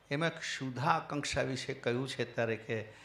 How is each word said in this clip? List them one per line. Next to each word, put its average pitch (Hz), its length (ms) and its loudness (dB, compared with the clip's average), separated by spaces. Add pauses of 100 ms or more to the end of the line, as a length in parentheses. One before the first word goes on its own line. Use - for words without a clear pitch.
(100)
એમાં 160 280 2
ક્ષુધા 131 520 0
આકાંક્ષા 147 520 2
વિશે 131 320 -2
કહ્યું 127 340 0
છે 123 160 0
ત્યારે 113 320 0
કે, 110 220 -2 (260)